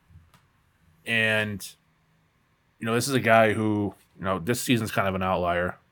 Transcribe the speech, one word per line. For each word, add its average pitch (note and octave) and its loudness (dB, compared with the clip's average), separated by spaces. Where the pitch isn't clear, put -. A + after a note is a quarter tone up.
and, G#2+ -2
you - -10
know, A2+ -2
this A#2+ 0
is C#3 0
a B2 4
guy A2 6
who, G#2 -2
you - -16
know, F#2+ -2
this F2+ -4
season's A2+ 0
kind G2+ -2
of F#2+ -2
an F#2 -4
outlier. F2+ -2